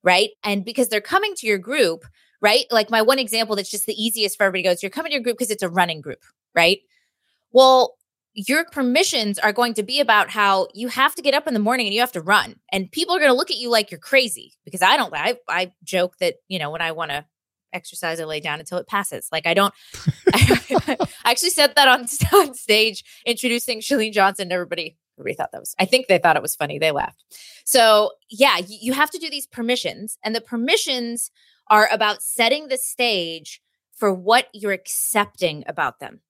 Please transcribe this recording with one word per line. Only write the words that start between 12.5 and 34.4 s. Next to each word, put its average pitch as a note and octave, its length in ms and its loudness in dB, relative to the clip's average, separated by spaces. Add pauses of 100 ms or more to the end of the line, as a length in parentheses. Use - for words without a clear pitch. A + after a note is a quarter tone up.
And F#3+ 180 -4
people F4 240 -4
are F#4 40 0
gonna C#4+ 160 4
look C#4 160 -4
at C#4+ 80 -6
you A#3+ 100 -8
like A3 220 0
you're E3 100 -12
crazy, - 540 -2 (100)
because F3 180 -6
I A3 140 6
don't, A3 160 -2
I, F3+ 240 -4 (120)
I F3+ 240 -4 (100)
joke F3+ 360 -2
that, F3 180 -2 (120)
you F#3 120 -8
know, D3 100 -6
when E3 100 -10
I E3 120 -4
wanna D3+ 340 -8 (460)
exercise, E3 480 -8
I D#3+ 40 -8
lay D#3 160 -8
down D3+ 200 -6
until F3 180 -8
it - 80 -8
passes. G3+ 460 -6
Like, D#3+ 140 -4
I E3+ 80 2
don't, G3+ 200 2 (200)
<laughs> - 380 0
I - 640 2 (280)
actually B3+ 260 2
said C#4+ 260 2
that C#4 120 6
on, B3 180 4 (140)
<laughs> - 120 0
on D4+ 220 6
stage, G#3+ 500 0 (220)
introducing A#3 540 -2
Chalene A3 320 0
Johnson G3 360 2
to F#3 60 -4
everybody. E3+ 420 -8 (240)
Everybody - 160 -6
thought - 160 -6
that - 80 -14
was, - 180 -14
I F#3+ 60 2
think B3+ 220 0
they F3+ 120 4
thought D#3 180 4
it C3+ 60 -2
was - 140 -6
funny. D3 220 -6
They D#3 120 0
laughed. - 340 -6 (400)
So A3 480 4 (160)
yeah, A3 280 2
y-, F#3+ 240 -8
you A#3 120 -4
have C#4+ 180 0
to F#4 80 -14
do D#4 120 -10
these C#4+ 160 -12
permissions, A#3+ 800 -6
and A3 100 -4
the A3+ 60 -4
permissions A#3+ 880 -4 (380)
are G#3+ 240 6
about G#3+ 300 0
setting C4+ 460 -2
the B3+ 100 -4
stage F3 840 -4 (340)
for G3+ 180 0
what G#3 400 2